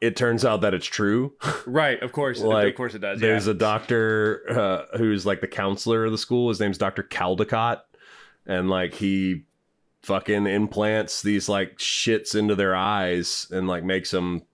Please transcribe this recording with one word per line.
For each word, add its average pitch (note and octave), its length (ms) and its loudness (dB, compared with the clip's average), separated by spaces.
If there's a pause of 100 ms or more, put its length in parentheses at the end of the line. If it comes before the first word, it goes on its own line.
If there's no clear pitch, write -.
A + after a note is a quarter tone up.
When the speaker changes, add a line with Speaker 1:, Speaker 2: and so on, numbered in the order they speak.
Speaker 1:
it A2+ 120 2
turns A#2 300 0
out A2 160 2
that G2+ 140 2
it's F2 100 -2
true. A2+ 560 0
<laughs> - 260 -4
Speaker 2:
Right, C3+ 360 2
of B2 100 -6
course. C3 300 -2
Speaker 1:
Like, A2 260 4
Speaker 2:
Of F#2+ 60 -2
course A#2+ 200 -6
it A2 40 -10
does, G2 200 -4
Speaker 1:
there's G#2+ 280 2
Speaker 2:
yeah. A2 60 2
Speaker 1:
a - 20 2
doctor, A2 960 2
uh, G2 480 0
who's, G#2+ 260 2
like, G2 160 0
the F#2+ 80 -6
counselor G#2+ 560 0
of A2 80 0
the G#2+ 60 -2
school. B2 320 0
His G#2+ 100 -2
name's G2+ 160 0
Doctor G2 260 -2
Caldecott. G#2+ 760 -2 (680)
And, F#2 220 0
like, F2+ 240 0
he F#2+ 520 0 (580)
fucking G2+ 440 0
implants G#2 760 0
these, G2+ 260 0
like, G2 300 -2
shits - 560 -2
into G#2 200 2
their F#2+ 220 2
eyes F#2 720 -2
and, F#2 160 -2
like, F2 180 -4
makes F#2+ 260 -2
them F2+ 320 -2 (100)